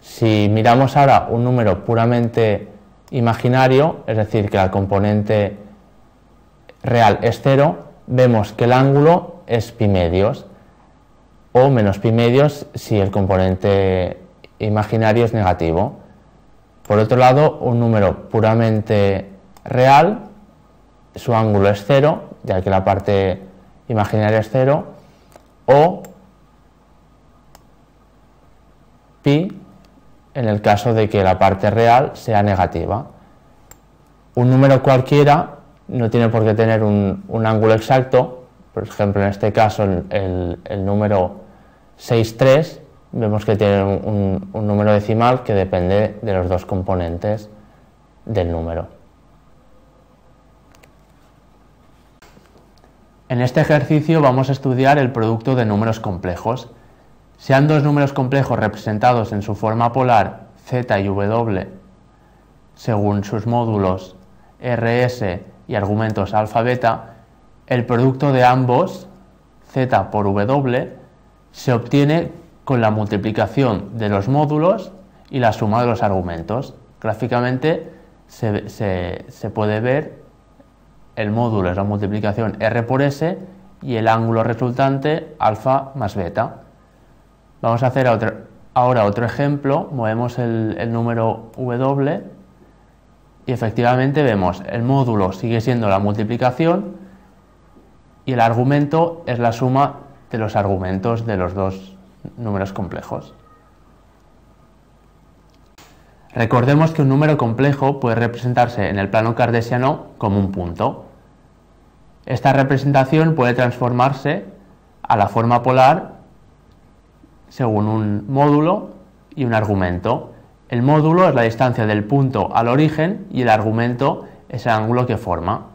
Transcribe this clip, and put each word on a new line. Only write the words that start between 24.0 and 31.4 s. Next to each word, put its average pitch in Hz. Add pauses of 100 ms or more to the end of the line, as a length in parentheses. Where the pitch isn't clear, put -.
es 107
cero, 135 (800)
o 160 (3250)
pi 151 (800)
en 127
el 104
caso 110
de 110
que 101
la 92
parte 98